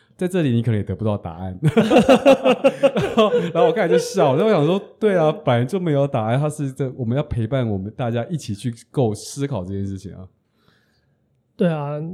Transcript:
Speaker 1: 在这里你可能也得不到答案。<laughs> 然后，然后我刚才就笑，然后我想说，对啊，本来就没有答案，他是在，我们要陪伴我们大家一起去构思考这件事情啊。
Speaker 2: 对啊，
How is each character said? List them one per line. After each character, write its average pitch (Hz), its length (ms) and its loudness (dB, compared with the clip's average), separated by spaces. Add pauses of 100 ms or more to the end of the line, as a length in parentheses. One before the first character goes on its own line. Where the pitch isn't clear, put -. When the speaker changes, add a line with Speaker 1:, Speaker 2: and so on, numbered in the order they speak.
(180)
Speaker 1:
在 185 100 -2
这 180 140 0
里 143 100 0
你 117 100 2
可 113 80 -2
能 110 80 2
也 101 60 -2
得 92 120 -6
不 107 80 -6
到 107 140 -2
答 85 180 -12
案。 92 240 -10
<laughs> - 20 -18
然 254 1500 4
后， 214 160 4 (220)
然 - 0 -
后 165 140 4
我 - 40 4
刚 - 40 -6
才 196 120 0
就 165 100 4
笑， 156 380 2
然 147 40 2
后 202 60 2
我 220 60 4
想 156 140 4
说， 185 160 2 (180)
对 208 180 2
啊， 156 140 4
本 131 280 0
来 123 60 2
就 190 140 -4
没 175 120 -2
有 143 160 2
答 120 180 -2
案， 120 140 2
他 151 100 0
是 147 220 -4
在， 131 240 -4
我 135 80 -8
们 117 140 0
要 147 60 0
陪 117 240 -4
伴 127 200 -2
我 104 100 -2
们 95 180 -6
大 120 160 -4
家 120 140 -2
一 165 120 -6
起 - 160 -8
去 117 200 -6 (180)
构 110 220 0
思 139 340 -8
考 117 160 -6
这 95 100 -8
件 98 120 -4
事 98 120 -8
情 92 160 -16
啊。 92 140 -18 (1300)
Speaker 2:
对 185 120 2
啊， 147 240 -4 (200)